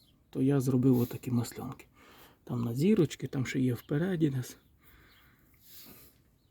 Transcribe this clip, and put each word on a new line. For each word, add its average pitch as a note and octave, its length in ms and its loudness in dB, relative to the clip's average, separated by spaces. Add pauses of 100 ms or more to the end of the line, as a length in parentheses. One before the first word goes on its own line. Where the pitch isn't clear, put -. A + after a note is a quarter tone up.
(300)
то C#3 120 -4
я C#3 180 4
зробив B2+ 400 4
отакі A#2+ 320 -4
маслянки. - 540 -4 (580)
Там A#2+ 200 -6
на A#2 100 -4
зірочки, F3 540 2
там C3 180 -4
ще - 140 -4
є B2+ 140 2
впереді D#3+ 560 -2
десь. C3 280 -6 (1900)